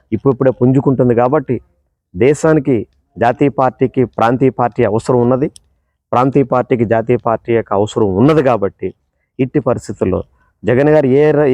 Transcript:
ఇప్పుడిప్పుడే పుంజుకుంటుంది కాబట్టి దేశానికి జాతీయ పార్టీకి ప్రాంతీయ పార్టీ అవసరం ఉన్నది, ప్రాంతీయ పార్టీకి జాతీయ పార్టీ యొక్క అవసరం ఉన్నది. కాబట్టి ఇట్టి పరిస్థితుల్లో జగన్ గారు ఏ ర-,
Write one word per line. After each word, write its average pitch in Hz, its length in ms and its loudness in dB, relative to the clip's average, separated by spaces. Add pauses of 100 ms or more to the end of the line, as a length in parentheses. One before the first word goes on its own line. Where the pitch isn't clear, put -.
(120)
ఇప్పుడిప్పుడే 131 380 0 (100)
పుంజుకుంటుంది 127 540 2
కాబట్టి 127 420 0 (580)
దేశానికి 143 640 0 (420)
జాతీయ 120 300 0
పార్టీకి 131 560 -2
ప్రాంతీయ 120 460 0
పార్టీ 120 340 -2
అవసరం 113 400 -2
ఉన్నది, 127 240 0 (640)
ప్రాంతీయ 131 300 2 (100)
పార్టీకి 123 320 -2
జాతీయ 113 320 0 (100)
పార్టీ 117 260 -2
యొక్క 110 280 -2
అవసరం 104 400 -2
ఉన్నది. 151 220 2
కాబట్టి 98 520 -2 (440)
ఇట్టి 131 220 -2
పరిస్థితుల్లో 107 600 -4 (440)
జగన్ 123 240 2
గారు 151 180 2
ఏ 135 240 2
ర-, 143 240 0